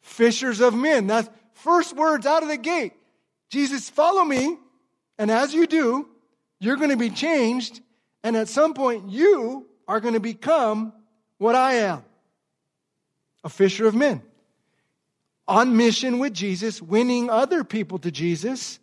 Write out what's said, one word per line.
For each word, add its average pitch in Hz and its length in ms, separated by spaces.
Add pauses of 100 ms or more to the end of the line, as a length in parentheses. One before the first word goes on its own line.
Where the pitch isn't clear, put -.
Fishers 233 600
of 240 140
men. 254 320
That's 220 220 (240)
first 330 420
words 294 320
out 311 160
of 311 60
the 302 80
gate. 277 380 (560)
Jesus, 269 400
"Follow 359 340
me, 285 340 (600)
and 214 120
as 262 220
you 320 140
do, 285 420 (520)
you're 233 160
gonna 285 200
be 233 140
changed, 254 720 (420)
and 226 140
at 220 120
some 294 260
point, 240 360
you 262 560 (200)
are 214 140
gonna 226 200
become 220 720 (460)
what 226 160
I 262 200
am, 190 300 (1400)
a 170 40
fisher 196 380
of 214 80
men." 233 280 (1200)
On 226 300
mission 240 420
with 262 160
Jesus, 190 460
winning 240 500
other 262 340
people 185 360
to 175 100
Jesus 170 720